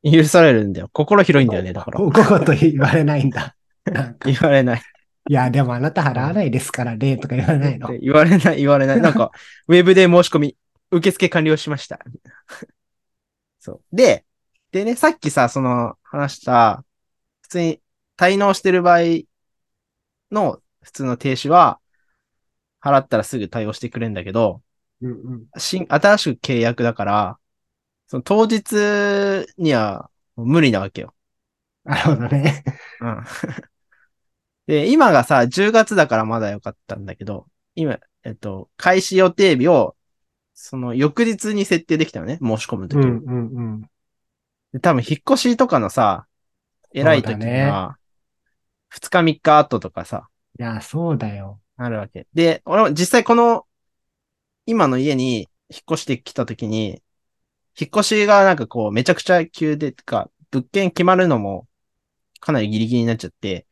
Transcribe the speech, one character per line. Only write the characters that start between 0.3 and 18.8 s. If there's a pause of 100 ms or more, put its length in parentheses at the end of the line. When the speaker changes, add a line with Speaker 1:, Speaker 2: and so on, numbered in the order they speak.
Speaker 1:
れ
る
ん
だ
よ。
心
広
い
ん
だ
よ
ね、
だ
か
ら。
Speaker 2:
お、
お、
お
こ
と
言
わ
れ
な
い
ん
だ。 (180)
Speaker 1:
<laughs>
Speaker 2:
な
ん
か。
Speaker 1:
言
わ
れ
な
い。 (480)
Speaker 2:
「い
や、
で
も
あ
な
た
払
わ
な
い
で
す
か
ら
ね」
と
か
言
わ
な
い
の？
Speaker 1:
っ
て
言
わ
れ
な
い、
言
わ
れ
な
い。
な
ん
か、 (180)
Speaker 2:
<laughs>
Speaker 1:
ウ
ェ
ブ
で
申
し
込
み、 (320)
受
付
完
了
し
ま
し
た。 (760)
<laughs>
そ
う。
で、 (460)
で
ね、
さ
っ
き
さ、
そ
の、
話
し
た、 (600)
普
通
に (360)
滞
納
し
て
る